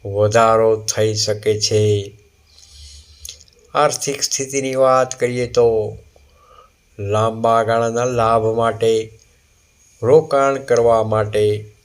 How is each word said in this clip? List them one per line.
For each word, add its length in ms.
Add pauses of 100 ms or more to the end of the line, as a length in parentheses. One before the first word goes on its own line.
વધારો 800 (100)
થઈ 180
શકે 480
છે. 520 (1600)
આર્થિક 500
સ્થિતિની 520
વાત 440
કરીએ 280
તો 500 (1000)
લાંબા 640
ગાળાના 420
લાભ 400 (100)
માટે, 560 (920)
રોકાણ 560
કરવા 460
માટે 680 (120)